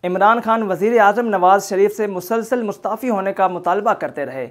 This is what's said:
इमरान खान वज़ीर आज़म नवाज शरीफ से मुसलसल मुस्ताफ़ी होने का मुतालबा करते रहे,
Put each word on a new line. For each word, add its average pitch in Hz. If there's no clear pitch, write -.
इमरान 190
खान 226
वज़ीर 202
आज़म 208
नवाज 196
शरीफ 196
से 214
मुसलसल 220
मुस्ताफ़ी 208
होने 196
का 190
मुतालबा 185
करते 143
रहे, 131